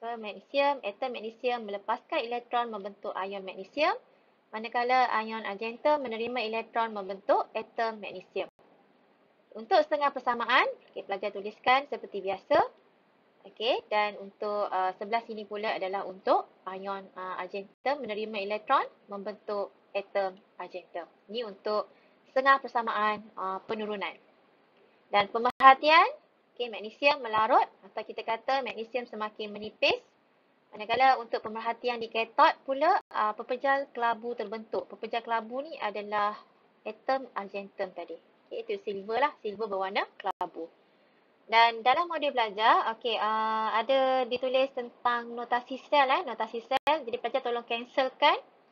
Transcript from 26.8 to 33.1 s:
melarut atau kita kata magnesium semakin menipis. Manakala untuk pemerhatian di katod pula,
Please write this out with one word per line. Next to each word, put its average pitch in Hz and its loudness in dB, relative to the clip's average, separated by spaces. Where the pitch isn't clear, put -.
melarut 226 4
atau 214 -8
kita 220 -12
kata 233 0
magnesium 226 -6
semakin 214 -8
menipis. 285 0
Manakala 240 4
untuk 233 -4
pemerhatian 226 -6
di 220 -8
katod 226 4
pula, 302 2